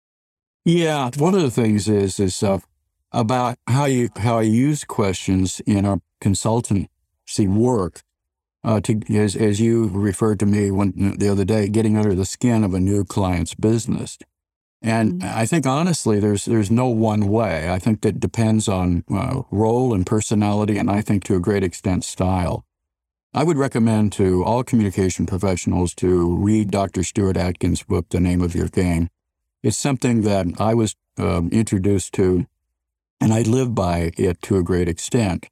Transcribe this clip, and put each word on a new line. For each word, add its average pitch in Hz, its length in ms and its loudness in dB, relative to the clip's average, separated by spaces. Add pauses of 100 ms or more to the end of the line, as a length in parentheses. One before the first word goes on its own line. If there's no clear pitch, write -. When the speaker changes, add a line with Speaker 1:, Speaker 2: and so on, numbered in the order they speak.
(640)
Speaker 1:
Yeah, 156 540 2
one 160 160 2
of 196 80 4
the 135 100 2
things 107 380 0
is, 101 300 2
is, 95 240 -2
uh, 98 160 0 (520)
about 123 540 -2
how 131 200 2
you, 123 320 0
how 117 200 0
I 113 60 2
use 127 400 2
questions 95 800 -2
in 101 240 2
our 98 140 0 (220)
consultancy 104 680 0 (600)
work, 104 560 0 (580)
uh, 107 200 0
to, 107 200 -2 (140)
as, 104 220 2
as 104 240 2
you 113 260 2
referred 101 540 0
to 107 40 2
me 101 240 2
when, 98 480 0
the 101 120 0
other 98 160 0
day, 104 240 0
getting 107 280 2
under 107 160 2
the 95 120 0
skin 117 380 0
of 95 100 0
a 95 60 -2
new 98 260 0
client's 90 500 -2
business. - 640 -2 (640)
And 113 400 0
Speaker 2:
Mm. - 120 -8
Speaker 1:
I 113 120 -2
think, 151 200 0
honestly, 139 540 0
there's, 104 260 0
there's 110 240 0
no 123 180 2
one 110 400 0
way. 92 440 0
I 92 80 0
think 107 220 -2
that 107 180 0
depends 110 480 0
on, 90 420 0
uh, 87 400 -4
role 117 440 0
and 92 120 0
personality, 104 720 0
and 95 140 -2
I 104 100 0
think 104 220 -2
to 104 120 -2
a 90 40 2
great 101 240 0
extent 90 400 -2
style. 90 600 -4 (680)
I 131 100 0
would 160 140 2
recommend 113 560 2
to 92 300 2
all 113 200 0
communication 101 640 0
professionals 90 680 -2
to 87 400 2
read 101 340 2
Doctor 95 340 -2
Stuart 95 340 -2
Atkins' 90 460 -2
book, 90 260 -4
The 92 100 -2
Name 90 220 2
of 85 140 -2
Your 85 120 -2
Game. 85 420 0 (540)
It's 113 140 0
something 123 460 0
that 98 240 0 (120)
I 107 140 0
was, 113 220 0 (220)
um, 90 340 -2
introduced 101 640 0
to, 92 300 2 (760)
and 110 120 4
I 113 100 2
live 120 320 0
by 85 420 0
it 92 260 -2
to 101 140 0
a 92 60 2
great 87 260 0
extent. 92 640 -2